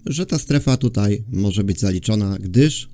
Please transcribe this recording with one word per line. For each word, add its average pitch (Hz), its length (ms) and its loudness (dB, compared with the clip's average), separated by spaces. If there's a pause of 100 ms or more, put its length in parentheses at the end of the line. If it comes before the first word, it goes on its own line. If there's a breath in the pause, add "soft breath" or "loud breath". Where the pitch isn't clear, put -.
że 151 200 -4
ta 170 120 0
strefa 139 380 0
tutaj 104 560 0
może 101 320 0
być 98 160 -2
zaliczona, 98 600 0
gdyż 117 540 2